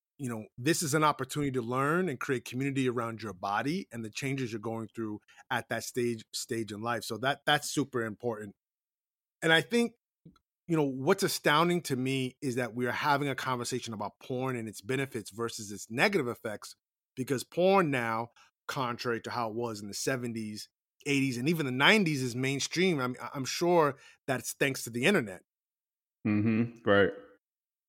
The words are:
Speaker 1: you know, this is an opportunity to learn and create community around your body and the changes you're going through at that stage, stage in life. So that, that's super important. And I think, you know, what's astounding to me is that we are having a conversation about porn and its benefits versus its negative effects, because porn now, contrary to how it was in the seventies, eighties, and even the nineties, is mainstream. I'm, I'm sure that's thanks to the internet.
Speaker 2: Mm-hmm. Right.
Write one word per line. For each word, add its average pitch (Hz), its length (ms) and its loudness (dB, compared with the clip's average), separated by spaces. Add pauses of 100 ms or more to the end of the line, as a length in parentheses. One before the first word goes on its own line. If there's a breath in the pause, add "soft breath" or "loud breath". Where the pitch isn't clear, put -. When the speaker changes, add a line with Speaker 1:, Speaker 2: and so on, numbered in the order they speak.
(160)
Speaker 1:
you 131 140 -6
know, 110 140 -6 (120)
this 151 260 0
is 143 120 -2
an 156 80 4
opportunity 143 480 0
to 127 100 -2
learn 139 480 0
and 127 120 -6
create 127 240 -4
community 131 440 -2
around 117 320 -4
your 107 140 -8
body 110 560 -2
and 117 140 -10
the 107 40 -8
changes 131 440 -4
you're 113 80 -6
going 113 340 -6
through 107 260 -6 (300 soft breath)
at 120 180 -2
that 117 140 -2
stage, 120 500 -2
stage 113 380 -6
in 104 100 -10
life. 113 220 -4
So 110 160 -8
that, 135 260 -2
that's 147 240 2
super 131 360 -2
important. 107 500 -8 (880)
And 165 100 6
I 160 80 8
think, 233 340 2 (760)
you 165 80 2
know, 156 60 4
what's 139 400 2
astounding 170 600 4
to 143 120 -2
me 131 480 -2
is 127 140 -2
that 120 180 -4
we 123 120 -2
are 120 60 0
having 143 360 2
a 131 80 0
conversation 120 580 -2
about 101 260 -6
porn 131 360 -2
and 113 120 -4
its 101 120 -12
benefits 131 500 -4
versus 110 400 -6
its 101 200 -10
negative 156 360 2
effects, 110 480 -8 (400)
because 127 300 -4
porn 185 460 4
now, 117 400 -2 (360 soft breath)
contrary 120 540 -4
to 113 100 -10
how 117 180 -2
it 107 60 -8
was 113 260 -4
in 104 60 -12
the 98 80 -12
seventies, 113 720 -4 (380)
eighties, 135 300 2
and 123 120 0
even 160 180 2
the 127 60 -2
nineties, 156 480 6
is 123 140 -2
mainstream. 139 680 0
I'm, 127 140 -2 (180)
I'm 135 120 -4
sure 165 520 2 (300 soft breath)
that's - 280 -4
thanks 135 300 0
to 127 60 -10
the 120 140 -2
internet. 123 380 2 (840)
Speaker 2:
Mm-hmm. 110 580 2
Right. 101 260 8 (800)